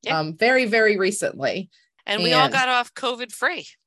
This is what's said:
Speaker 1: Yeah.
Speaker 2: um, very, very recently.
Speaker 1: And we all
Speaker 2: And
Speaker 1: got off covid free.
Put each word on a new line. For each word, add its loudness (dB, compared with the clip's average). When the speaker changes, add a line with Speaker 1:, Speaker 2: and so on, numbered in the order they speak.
Speaker 1:
Yeah. -2
Speaker 2:
um, -6
very, 4
very 2
recently. -4
Speaker 1:
And -4
we 2
all 6
Speaker 2:
And -2
Speaker 1:
got 0
off -2
covid -6
free. -4